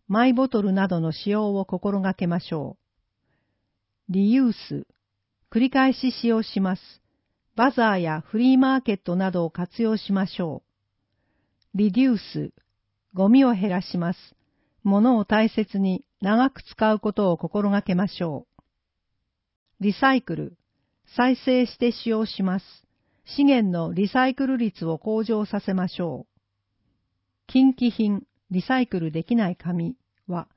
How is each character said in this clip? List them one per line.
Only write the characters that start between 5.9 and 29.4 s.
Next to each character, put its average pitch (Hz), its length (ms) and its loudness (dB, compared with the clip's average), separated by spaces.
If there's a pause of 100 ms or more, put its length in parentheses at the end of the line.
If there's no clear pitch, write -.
し 254 180 -4
使 - 160 -4
用 226 160 2
し - 160 -6
ま 190 160 -2
す。 - 60 -10 (720)
バ 247 160 2
ザ 226 200 2
ー 190 80 0
や 156 280 -4
フ 214 120 -2
リ 262 160 6
ー - 20 6
マ 262 200 4
ー 247 40 -2
ケ 202 120 -2
ッ 196 40 -4
ト 175 180 -4
な 190 160 0
ど 175 140 -2
を 160 40 -4
活 - 340 -6
用 220 140 0
し - 140 -8
ま 196 160 0
し - 140 -8
ょ 156 220 -8 (1080)
う。 190 40 -6
リ 208 140 2
デ 233 100 2
ュ 262 140 4
ー - 20 0
ス、 - 340 -10 (640)
ゴ 190 160 2
ミ 269 160 8
を 240 80 4
減 196 160 -2
ら 180 120 -2
し - 160 -6
ま 175 160 -2
す。 - 60 -20 (640)
物 214 340 4
を 202 80 0
大 220 240 2
切 208 300 -4
に 190 240 -2 (180)
長 226 280 2
く - 140 -14
使 214 300 0
う 208 60 -2
こ 208 140 -4
と 196 180 2
を 165 60 0
心 202 320 -2
が 202 120 0
け 185 140 -2
ま 185 120 2
し - 160 -8
ょ 151 240 -8 (120)
う。 - 40 -20 (1200)
リ 202 100 2
サ 269 200 2
イ 262 80 2
ク 165 140 -8
ル、 151 220 -10 (580)
再 247 200 2
生 254 300 0
し - 120 -8
て 240 140 0
使 - 180 -6
用 220 160 -2
し - 180 -6
ま 190 160 -2
す。 - 60 -14 (600)
資 - 180 -2
源 247 280 4
の 170 220 -4
リ 190 140 0
サ 254 200 2
イ 262 80 -2
ク 269 120 -2
ル 262 100 0
率 220 280 -4
を 165 120 -4
向 220 260 -4
上 214 220 -2
さ 202 140 -6
せ 196 140 -4
ま 180 140 0
し - 140 -8
ょ 147 260 -8
う。 - 140 -20 (1080)
禁 262 260 4
忌 240 180 -2
品、 208 320 -2 (260)
リ 180 120 -2
サ 262 180 -2
イ 247 80 0
ク 185 120 -4
ル 160 120 -4
で 160 120 -6
き 240 120 -2
な 208 140 0